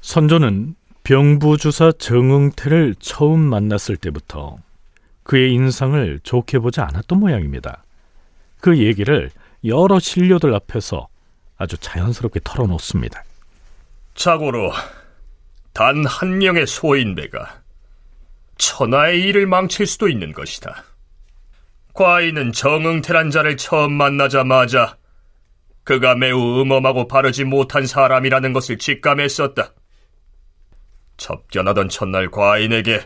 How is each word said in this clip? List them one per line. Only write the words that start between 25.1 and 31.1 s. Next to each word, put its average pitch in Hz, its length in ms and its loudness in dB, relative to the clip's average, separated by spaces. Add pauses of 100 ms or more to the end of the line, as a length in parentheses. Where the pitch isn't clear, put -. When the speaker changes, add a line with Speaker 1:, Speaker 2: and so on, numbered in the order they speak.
Speaker 2:
그가 127 320 2
매우 127 460 0
음험하고 131 460 2
바르지 135 360 0
못한 135 420 0
사람이라는 131 680 2
것을 127 240 -4
직감했었다. 143 920 -4 (1500)